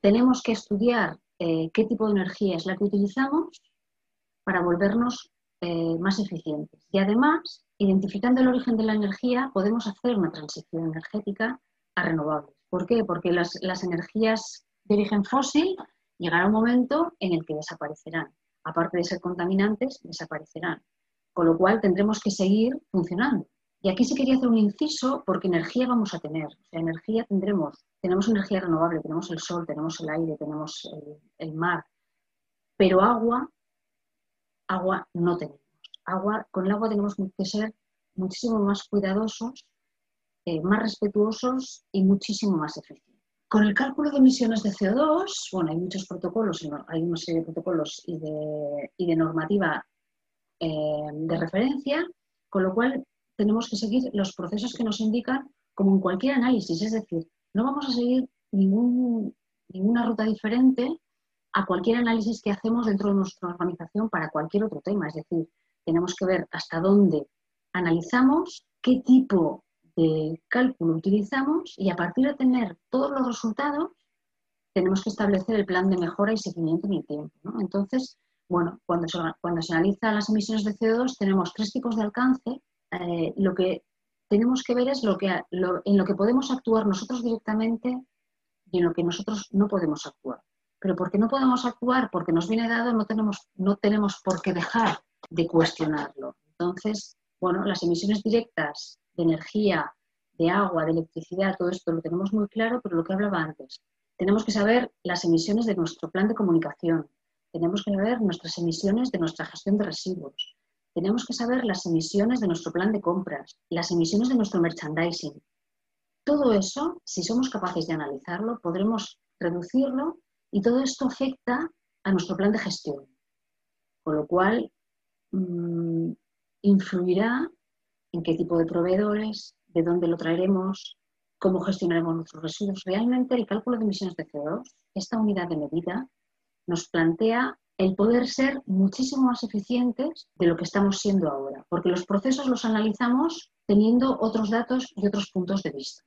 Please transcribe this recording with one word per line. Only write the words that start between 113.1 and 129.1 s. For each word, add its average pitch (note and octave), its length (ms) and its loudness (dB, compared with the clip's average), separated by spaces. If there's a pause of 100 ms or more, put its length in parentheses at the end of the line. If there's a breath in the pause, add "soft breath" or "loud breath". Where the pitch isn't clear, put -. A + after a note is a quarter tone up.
las E3+ 220 -4
emisiones F3+ 380 2
de C4 60 0
nuestro G3 260 0
merchandising. E3 800 -4 (840)
Todo C#4 300 4
eso, C#4 500 -2
si - 180 -8
somos A#3 280 0
capaces F3 360 -4
de D#3+ 80 -4
analizarlo, E3+ 680 -6
podremos G3+ 580 -2 (200)
reducirlo C4 800 -2 (320)
y G3+ 100 0
todo A#3+ 180 4
esto C4+ 260 -2
afecta C4 640 -4 (340)
a G3 80 0
nuestro F3 260 0
plan G3+ 160 2
de - 60 0
gestión. C#3+ 460 -8 (1000)
Con D#3 120 -2
lo D3+ 100 0
cual, G3 460 0 (600)
mm, E3+ 800 -2 (500)
influirá G3+ 920 2 (600)
en E3+ 100 -4
qué E3 120 0
tipo E3 220 0
de E3 80 4
proveedores, G#3 880 -2 (140)